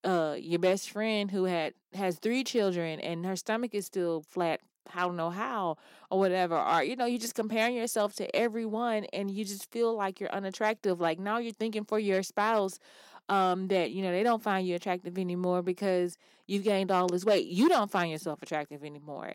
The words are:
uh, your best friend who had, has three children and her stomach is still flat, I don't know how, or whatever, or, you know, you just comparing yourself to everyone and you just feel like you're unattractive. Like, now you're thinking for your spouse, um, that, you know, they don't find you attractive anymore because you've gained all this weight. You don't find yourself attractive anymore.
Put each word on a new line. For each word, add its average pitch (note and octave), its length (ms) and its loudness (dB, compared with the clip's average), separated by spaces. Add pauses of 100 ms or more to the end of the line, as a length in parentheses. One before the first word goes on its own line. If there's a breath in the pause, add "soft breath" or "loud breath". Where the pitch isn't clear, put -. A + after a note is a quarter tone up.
uh, E3 340 2
your E3+ 220 -2
best F#3 320 2
friend G#3 400 -2
who F#3+ 140 0
had, E3+ 280 0 (200)
has F#3 260 -2
three B3 240 0
children F3 560 0
and E3+ 260 -4
her F#3+ 100 -2
stomach A3 380 -4
is G3+ 140 -4
still E3+ 340 -2
flat, E3 380 -2 (340)
I F3+ 80 -2
don't F3 140 0
know E3+ 160 -2
how, G3+ 460 -4 (340 loud breath)
or F#3+ 80 2
whatever, F3+ 400 4
or, D#3+ 240 4
you B3 120 -2
know, B3 100 -2
you B3 120 0
just A#3 180 -6
comparing A3+ 400 0
yourself A3+ 420 0
to - 180 -4
everyone A3 760 0
and G3 180 -4
you G3+ 140 -4
just G3 260 -12
feel A#3 240 2
like G3 240 -4
you're G3 120 -4
unattractive. G3 720 0
Like, E3 180 2
now G#3 200 -2
you're A#3 140 -6
thinking A3 320 -4
for G#3+ 120 0
your G3 240 2
spouse, G#3 580 2 (500 loud breath)
um, F#3 400 2
that, F3+ 220 2
you F#3+ 120 -4
know, F#3 80 0
they F#3 120 2
don't A3+ 200 2
find F#3+ 240 0
you F3 80 0
attractive F3+ 420 -4
anymore F3+ 440 0
because F3+ 560 0 (280 soft breath)
you've G3 200 -2
gained G3 260 2
all F#3 160 4
this F3+ 160 0
weight. G3+ 240 4
You G#3+ 220 4
don't A#3 200 4
find E3+ 220 0
yourself D#3 320 -6
attractive D3 400 -8
anymore. D3 520 -10